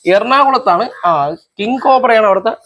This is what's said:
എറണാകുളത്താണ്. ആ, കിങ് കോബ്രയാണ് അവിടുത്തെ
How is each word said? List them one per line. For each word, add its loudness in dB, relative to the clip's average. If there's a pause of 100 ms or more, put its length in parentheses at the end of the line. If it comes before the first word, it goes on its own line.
എറണാകുളത്താണ്. 0
ആ, 0
കിങ് -8
കോബ്രയാണ് 2
അവിടുത്തെ -2